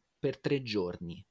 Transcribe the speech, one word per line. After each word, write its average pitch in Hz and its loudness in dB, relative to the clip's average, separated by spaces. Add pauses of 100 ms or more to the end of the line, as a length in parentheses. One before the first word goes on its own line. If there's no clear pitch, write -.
(180)
per 135 0
tre 143 2
giorni. 90 -2